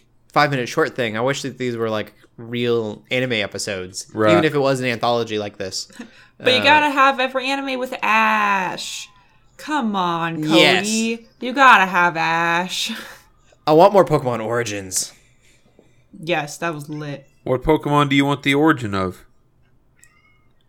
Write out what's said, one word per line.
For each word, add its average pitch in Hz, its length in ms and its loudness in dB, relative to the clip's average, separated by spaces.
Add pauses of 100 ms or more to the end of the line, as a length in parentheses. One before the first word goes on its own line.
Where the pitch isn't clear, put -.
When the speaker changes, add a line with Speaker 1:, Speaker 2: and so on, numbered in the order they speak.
(320)
Speaker 1:
five-minute 139 380 0
short 135 260 -2
thing. 110 220 -2
I 110 40 -2
wish 139 200 -2
that 123 160 -10
these 123 180 -4
were, 113 140 -4
like, 107 240 -6 (240)
real 117 720 -2
anime 127 240 -2
episodes, 98 800 -6
Speaker 2:
Right. 107 200 4
Speaker 1:
even 104 100 4
if 151 100 2
it 143 60 0
was 135 220 2
an 127 60 -4
anthology 117 520 -2
like 104 180 -8
this. - 360 -10
Speaker 3:
<laughs> - 40 -20 (400)
But - 160 0
you 254 60 2
Speaker 1:
Uh, - 60 -4
Speaker 3:
gotta 294 240 4
have 269 320 2
every 262 260 -4
anime 277 320 -4
with 254 220 -6
Ash. 208 1080 -2 (480)
Come 262 400 -4
on, 170 480 -4
Cody. 151 60 -2 (100)
Speaker 1:
Yes. 151 300 2 (500)
Speaker 3:
You 247 140 -6
gotta 240 320 6
have 175 320 0
Ash. 170 720 -2 (380)
<laughs> - 380 -12
Speaker 1:
I 151 40 4
want 175 220 8
more 190 100 6
Pokemon 127 400 0
Origins. 104 680 -4 (1000)
Speaker 3:
Yes, 156 460 -8
that 170 180 -6
was 147 140 -14
lit. 151 360 -12 (200)
Speaker 2:
What 127 180 -2
Pokemon 147 460 0
do 139 80 2
you 139 80 4
want 139 180 -4
the 139 100 0
origin 139 400 0
of? 92 300 -4 (1500)